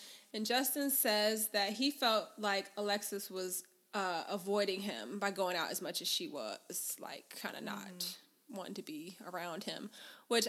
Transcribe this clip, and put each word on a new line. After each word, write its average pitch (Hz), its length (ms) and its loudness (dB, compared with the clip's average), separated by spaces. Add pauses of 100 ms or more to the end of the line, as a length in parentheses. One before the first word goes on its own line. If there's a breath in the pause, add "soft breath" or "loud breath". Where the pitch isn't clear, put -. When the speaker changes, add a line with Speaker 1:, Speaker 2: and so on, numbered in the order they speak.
(340 loud breath)
Speaker 1:
And 214 120 0
Justin 269 440 4
says 214 600 4
that 202 240 2
he 269 180 2
felt 220 460 4
like 196 400 2
Alexis 208 520 0
was, 185 360 -4 (280)
uh, 185 360 2
avoiding 196 500 2
him 170 400 -4
by 202 120 2
going 180 260 2
out 160 140 0
as - 100 -4
much 156 200 -4
as 156 60 -4
she - 220 0
was, - 720 -6
like, - 420 -10
kinda - 180 -4
not 202 300 -6
Speaker 2:
Mm-hmm. 180 640 -10
Speaker 1:
wanting 190 200 -8
to 196 60 -8
be 160 440 -10
around 175 400 -6
him, 190 260 -6 (380 loud breath)
which 226 200 6